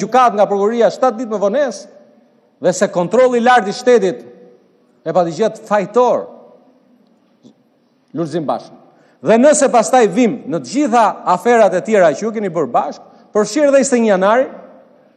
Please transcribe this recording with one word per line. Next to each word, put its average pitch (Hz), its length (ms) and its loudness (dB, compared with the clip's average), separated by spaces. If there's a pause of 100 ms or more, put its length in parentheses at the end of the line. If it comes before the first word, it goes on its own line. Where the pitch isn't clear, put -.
gjykatë 233 380 2
nga 196 100 4
prokuroria 202 460 0
shtatë 247 260 -2
ditë 220 140 -8
me 190 80 -4
vonesë, 233 480 -4 (720)
dhe 175 100 0
se 202 220 -2
kontrolli 240 480 2
i - 20 -2
lartë 240 260 4
i 196 60 -8
shtetit 190 480 0 (840)
e 165 80 -6
pa 185 120 2
të 165 100 -8
gjetë 214 300 -6
fajtor 208 580 0 (1900)
Lulzim 160 300 -6
Bashën. - 280 -8 (520)
Dhe 208 120 2
nëse 269 340 2
pastaj 233 420 2
vim 208 240 0 (100)
në 151 140 -6
të - 100 -16
gjitha 240 320 0 (300)
aferat 220 400 2
e 175 100 -2
tjera 180 300 2
që 196 100 -10
ju 226 80 -4
keni 208 200 -6
bërë 143 200 -4
bashkë, - 340 -4 (300)
përfshirë 277 360 0
dhe 269 100 6
njëzet 247 140 0
e 233 60 2
një 220 80 2
janari, 208 360 2 (720)